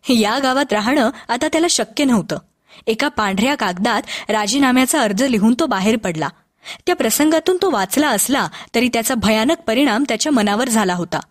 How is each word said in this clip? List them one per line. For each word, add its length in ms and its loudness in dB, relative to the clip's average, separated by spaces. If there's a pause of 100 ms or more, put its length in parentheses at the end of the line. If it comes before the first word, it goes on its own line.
या 300 2
गावात 340 0
राहणं 380 0 (180)
आता 200 -2
त्याला 220 0
शक्य 340 -2
नव्हतं. 340 0 (480)
एका 220 0
पांढऱ्या 460 0
कागदात 480 -2 (280)
राजीनाम्याचा 720 2
अर्ज 220 0
लिहून 320 2
तो 120 0
बाहेर 300 0
पडला. 320 -4 (580)
त्या 100 0
प्रसंगातून 680 2
तो 80 2
वाचला 380 0
असला 400 0 (260)
तरी 140 2
त्याचा 260 -2
भयानक 520 2
परिणाम 420 2
त्याच्या 240 -2
मनावर 360 0
झाला 260 2
होता. 260 -4 (100)